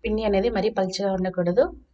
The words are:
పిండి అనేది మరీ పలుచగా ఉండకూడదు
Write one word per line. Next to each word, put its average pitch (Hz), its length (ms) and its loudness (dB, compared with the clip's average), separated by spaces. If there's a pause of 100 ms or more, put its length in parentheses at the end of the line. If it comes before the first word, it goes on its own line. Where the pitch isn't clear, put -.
పిండి 220 220 -2
అనేది 202 240 2
మరీ 208 260 0
పలుచగా 196 380 -2
ఉండకూడదు 180 500 0 (300)